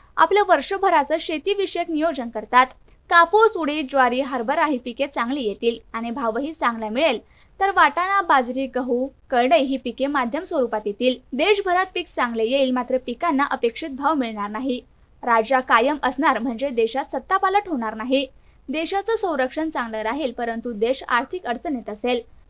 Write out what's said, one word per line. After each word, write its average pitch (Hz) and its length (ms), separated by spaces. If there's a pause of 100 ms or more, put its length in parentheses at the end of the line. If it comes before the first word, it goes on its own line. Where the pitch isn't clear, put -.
(160)
आपलं 381 320
वर्षभराचं 339 720
शेतीविषयक 349 720
नियोजन 294 380
करतात. 233 380 (440)
कापूस, 381 460
उडीद, 302 340
ज्वारी, 254 300
हरभरा 269 460
ही 285 120
पिके 247 280
चांगली 269 360
येतील 226 360 (140)
आणि 233 180
भावही 233 420
चांगला 233 360
मिळेल, 254 300 (420)
तर 392 100
वाटाणा, 359 520
बाजरी, 269 440
गहू, 254 400 (240)
करडई 262 320
ही 269 140
पिके 254 300
मध्यम 269 360
स्वरूपात 233 440
येतील. 240 300 (160)
देशभरात 370 640
पीक 349 140
चांगले 233 360
येईल, 262 260
मात्र 254 360
पिकांना 277 440
अपेक्षित 262 400
भाव 262 240
मिळणार 220 360
नाही. 247 300 (420)
राजा 233 380
कायम 254 420
असणार 262 360
म्हणजे 240 320
देशात 226 340
सत्तापालट 381 640
होणार 226 260
नाही. 247 320 (420)
देशाचं 370 480
संरक्षण 311 540
चांगलं 233 280
राहील, 240 340
परंतु 233 400
देश 226 360
आर्थिक 262 380
अडचणीत 240 440
असेल. 240 300 (300)